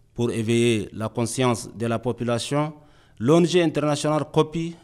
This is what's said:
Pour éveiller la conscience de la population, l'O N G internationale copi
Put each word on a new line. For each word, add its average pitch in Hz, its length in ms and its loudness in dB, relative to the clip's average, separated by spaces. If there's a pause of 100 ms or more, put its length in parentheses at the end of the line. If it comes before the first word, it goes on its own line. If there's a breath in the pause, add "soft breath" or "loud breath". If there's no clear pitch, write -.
(140)
Pour 117 160 -2
éveiller 113 640 2
la 107 160 -6
conscience 117 680 -2
de 110 120 -6
la 117 120 -2
population, 120 760 -2 (440 loud breath)
l'O 143 200 4
N 175 80 6
G 170 180 2
internationale 151 680 0
copi 165 540 -2